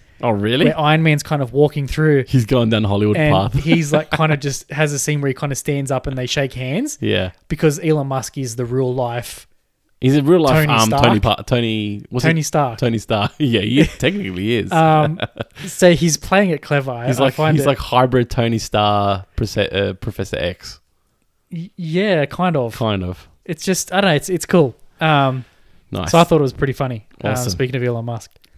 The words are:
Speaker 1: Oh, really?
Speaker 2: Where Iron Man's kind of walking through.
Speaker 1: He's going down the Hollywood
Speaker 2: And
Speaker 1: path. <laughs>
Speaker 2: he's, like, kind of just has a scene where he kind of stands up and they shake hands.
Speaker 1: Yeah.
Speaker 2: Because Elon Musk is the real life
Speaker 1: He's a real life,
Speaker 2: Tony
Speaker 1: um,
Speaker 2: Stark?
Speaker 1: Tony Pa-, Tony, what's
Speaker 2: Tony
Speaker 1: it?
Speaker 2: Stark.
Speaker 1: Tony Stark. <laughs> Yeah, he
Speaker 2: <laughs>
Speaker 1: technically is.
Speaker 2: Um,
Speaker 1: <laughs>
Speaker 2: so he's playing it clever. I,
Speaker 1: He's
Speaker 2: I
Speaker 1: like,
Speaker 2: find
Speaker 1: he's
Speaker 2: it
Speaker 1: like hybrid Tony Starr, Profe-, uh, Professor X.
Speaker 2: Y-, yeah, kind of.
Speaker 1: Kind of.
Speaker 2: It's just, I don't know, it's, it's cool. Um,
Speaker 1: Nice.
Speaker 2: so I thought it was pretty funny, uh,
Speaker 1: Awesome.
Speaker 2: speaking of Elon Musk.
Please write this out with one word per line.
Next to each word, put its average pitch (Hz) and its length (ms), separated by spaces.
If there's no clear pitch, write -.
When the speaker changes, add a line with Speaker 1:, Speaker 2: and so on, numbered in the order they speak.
Speaker 1:
Oh, 123 80
really? 110 360
Speaker 2:
Where 220 120
Iron 156 240
Man's 151 200
kind 151 180
of 120 120
walking 143 340
through. 147 400
Speaker 1:
He's 127 200
going 117 240
down 107 120
the 104 60
Hollywood 104 280
Speaker 2:
And 156 160
Speaker 1:
path. 98 220
<laughs> 135 100
Speaker 2:
he's, 160 280
like, 156 180
kind 156 220
of 139 80
just 139 320
has 147 200
a 143 60
scene 147 220
where 139 80
he 131 60
kind 139 180
of 127 60
stands 143 320
up 131 180
and 131 100
they 127 80
shake 139 280
hands. 143 460
Speaker 1:
Yeah. 101 300
Speaker 2:
Because 151 320
Elon 151 280
Musk 131 300
is 123 180
the 123 80
real 127 280
life 120 540
Speaker 1:
He's 135 140
a 147 60
real 165 180
life, 143 140
Speaker 2:
Tony 135 60
Speaker 1:
um, 113 160
Speaker 2:
Stark? 123 160
Speaker 1:
Tony 117 160
Pa-, 110 220
Tony, 107 640
what's 120 160
Speaker 2:
Tony 160 160
Speaker 1:
it? 147 40
Speaker 2:
Stark. 131 340
Speaker 1:
Tony 117 180
Stark. 107 380
<laughs> - 40
Yeah, 117 220
he 120 240
Speaker 2:
<laughs> - 140
Speaker 1:
technically 101 560
is. 98 180
Speaker 2:
Um, 160 480
Speaker 1:
<laughs> - 240
Speaker 2:
so 180 260
he's 160 240
playing 190 320
it 151 140
clever. 139 280
I, 120 180
Speaker 1:
He's 127 120
Speaker 2:
I 135 40
Speaker 1:
like, 131 100
Speaker 2:
find 156 200
Speaker 1:
he's 139 120
Speaker 2:
it - 20
Speaker 1:
like 131 80
hybrid 123 540
Tony 117 260
Starr, 104 720
Profe-, 104 380
uh, 98 180
Professor - 460
X. - 420
Speaker 2:
Y-, 175 240
yeah, 170 480
kind 175 320
of. 117 200
Speaker 1:
Kind 104 280
of. 90 240
Speaker 2:
It's - 180
just, - 300
I 185 80
don't 196 100
know, 156 40
it's, 147 160
it's 180 160
cool. 147 280
Um, 139 420
Speaker 1:
Nice. 95 220
Speaker 2:
so 170 60
I 170 60
thought 165 140
it 151 60
was 127 100
pretty 139 180
funny, 127 340
uh, 107 100
Speaker 1:
Awesome. 123 180
Speaker 2:
speaking 127 260
of 123 60
Elon 120 240
Musk. 117 240